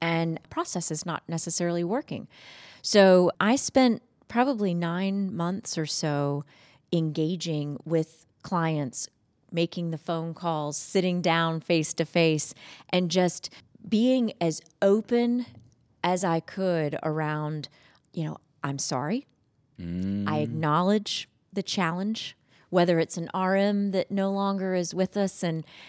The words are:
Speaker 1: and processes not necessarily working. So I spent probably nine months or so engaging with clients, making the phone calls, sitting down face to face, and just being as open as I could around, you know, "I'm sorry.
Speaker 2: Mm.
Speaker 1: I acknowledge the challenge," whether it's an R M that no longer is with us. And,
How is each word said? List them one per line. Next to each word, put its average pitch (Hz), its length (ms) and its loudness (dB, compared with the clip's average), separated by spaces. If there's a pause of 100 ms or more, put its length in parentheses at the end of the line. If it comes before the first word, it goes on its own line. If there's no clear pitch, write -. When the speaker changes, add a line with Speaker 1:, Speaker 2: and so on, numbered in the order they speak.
Speaker 1:
and 165 480 0
processes 175 560 -6
not 170 240 -6
necessarily 170 560 -2
working. 233 420 -6 (540)
So 185 580 8
I 214 180 4
spent 254 460 2 (240)
probably 226 480 2
nine 190 640 -2
months 170 400 -4
or 156 100 -2
so 143 580 -2 (480)
engaging 156 920 -2
with 160 420 -2 (160)
clients, 160 640 -2 (420)
making 170 400 -2
the 160 80 -6
phone 165 360 -6
calls, 151 420 -4
sitting 180 440 0
down 165 400 2
face 160 340 0
to 165 100 -2
face, 160 500 2 (360)
and 180 200 0
just 180 400 0 (380)
being 240 520 2
as 165 200 0 (200)
open 240 680 2 (580)
as 180 200 0
I 165 160 2
could 165 600 -2
around, 151 680 -4 (440)
you 160 120 -4
know, 151 140 -8 (240)
"I'm 139 160 -4
sorry. 151 480 -4 (540)
Speaker 2:
Mm. 101 480 -4
Speaker 1:
I 156 100 0
acknowledge 160 920 0 (240)
the 196 100 -4
challenge," 190 720 -4 (340)
whether 175 280 4
it's - 180 0
an 170 180 -6
R 190 220 0
M 202 340 2
that 190 200 -2
no 196 200 0
longer 196 440 -2
is 175 200 -2
with 185 220 0
us. 196 260 -2
And, 160 220 -2 (240)